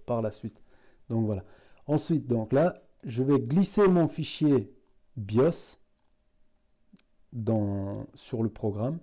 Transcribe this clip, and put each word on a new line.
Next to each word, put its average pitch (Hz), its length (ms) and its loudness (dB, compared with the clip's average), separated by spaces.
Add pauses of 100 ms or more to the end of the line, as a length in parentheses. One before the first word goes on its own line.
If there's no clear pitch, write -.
par 117 160 -2
la 110 100 -2
suite. - 300 -14 (480)
Donc 113 160 0
voilà. 101 180 -2 (420)
Ensuite, 151 420 -2
donc 113 260 -2
là, 165 280 2 (220)
je 120 200 -4
vais 139 160 4
glisser 185 480 2
mon 175 200 4
fichier 143 680 0 (420)
bios 120 640 0 (1500)
dans, 104 800 -2
sur - 300 -6
le 110 60 0
programme. 113 540 -4